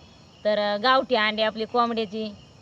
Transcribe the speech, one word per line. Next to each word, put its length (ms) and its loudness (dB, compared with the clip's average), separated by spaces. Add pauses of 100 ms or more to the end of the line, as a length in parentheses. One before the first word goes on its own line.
(440)
तर 380 0
गावठी 320 2
अंडे 280 0
आपली 220 -2
कोंबड्याची 720 -2 (280)